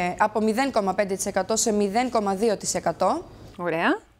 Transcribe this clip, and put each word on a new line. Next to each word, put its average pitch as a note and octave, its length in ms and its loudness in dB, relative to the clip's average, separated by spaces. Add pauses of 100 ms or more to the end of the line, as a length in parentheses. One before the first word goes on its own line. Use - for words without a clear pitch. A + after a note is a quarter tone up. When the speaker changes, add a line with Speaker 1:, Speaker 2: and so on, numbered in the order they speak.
(180)
Speaker 1:
από G#3+ 240 2
μηδέν A3 300 2
κόμμα G3 220 0
πέντε G3 220 0
τοις F#3 100 -6
εκατό F#3+ 300 0
σε G#3+ 180 2
μηδέν G#3 360 2
κόμμα G3+ 260 0
δύο G3+ 220 2
τοις - 180 -6
εκατό. F#3+ 500 0 (320)
Speaker 2:
Ωραία. F3+ 420 0 (200)